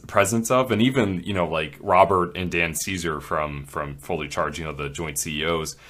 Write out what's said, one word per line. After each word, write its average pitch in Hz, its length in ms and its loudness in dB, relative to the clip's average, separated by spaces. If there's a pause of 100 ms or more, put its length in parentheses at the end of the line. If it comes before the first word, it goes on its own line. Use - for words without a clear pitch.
presence 107 420 4
of. 127 220 4
And 104 100 2
even, 110 400 2
you 101 120 -4
know, 90 120 2
like, 80 340 -2
Robert 90 560 4
and 90 140 -4
Dan 85 240 0
Caesar 82 460 -4
from, 73 460 -4
from 71 320 -8
Fully 78 300 -6
Charged, 76 300 -2
you 82 60 -6
know, 78 80 -6
the 71 160 -8
joint 73 300 -6
C 76 240 -4
E - 40 -2
Os, 80 300 -2 (120)